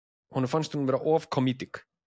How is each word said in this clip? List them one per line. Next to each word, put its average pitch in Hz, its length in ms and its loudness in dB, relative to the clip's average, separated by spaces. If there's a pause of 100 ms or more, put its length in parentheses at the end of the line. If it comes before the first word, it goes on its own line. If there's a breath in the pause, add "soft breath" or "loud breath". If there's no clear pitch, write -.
(320)
honum 131 160 0
fannst 156 280 -2
hún 139 120 0
vera 131 140 2
of 160 260 2
comedic. 131 540 -2 (240)